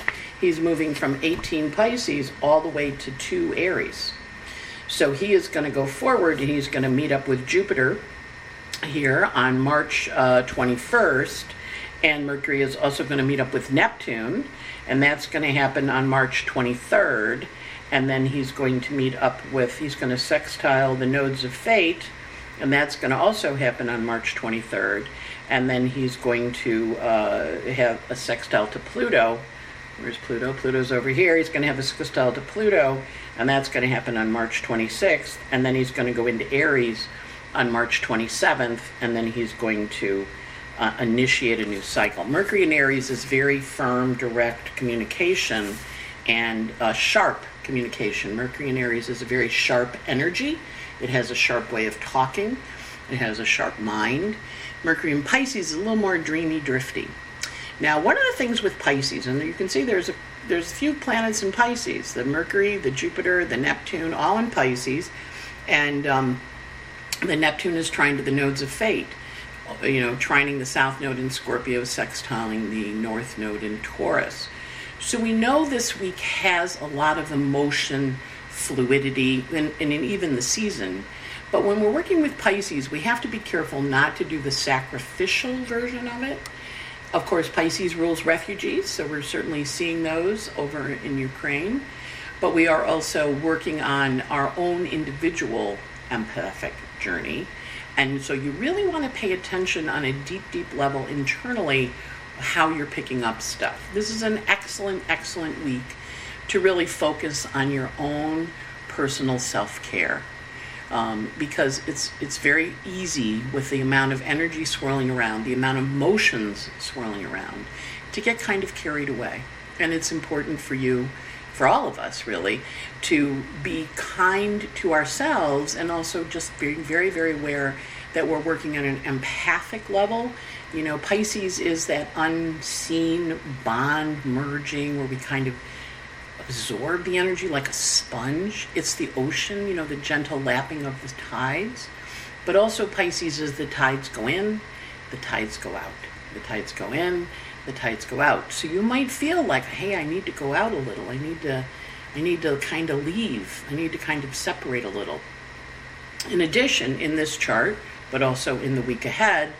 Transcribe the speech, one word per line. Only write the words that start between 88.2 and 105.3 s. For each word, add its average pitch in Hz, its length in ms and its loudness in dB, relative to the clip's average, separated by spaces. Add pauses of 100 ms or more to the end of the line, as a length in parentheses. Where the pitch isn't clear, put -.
refugees, 170 640 0
so 156 180 -4
we're 147 140 -2
certainly 151 460 -2
seeing 165 380 0
those 170 520 0
over 143 340 -2
in 139 280 -2
Ukraine. 147 640 -2 (580)
But 165 140 4
we 165 120 8
are 160 180 6
also 156 460 2
working 156 520 0
on 135 400 2
our 139 340 0
own 175 300 2
individual 139 880 0 (340)
empathic 107 640 -4 (280)
journey. 85 460 -4 (500)
And 135 240 2
so 143 140 -4
you 139 180 -2
really 339 340 0
want 320 180 0
to 254 60 -4
pay 190 220 -2
attention 180 560 -2
on 147 160 -2
a 131 80 2
deep, 143 300 -6 (100)
deep 175 220 -6
level 139 320 0
internally 143 840 0 (480)
how 160 300 2
you're 151 180 -2
picking 127 380 -4
up 110 180 -2
stuff. - 500 -4
This 214 180 0
is 220 120 -4
an 220 240 0
excellent, 196 640 -2
excellent 160 560 -4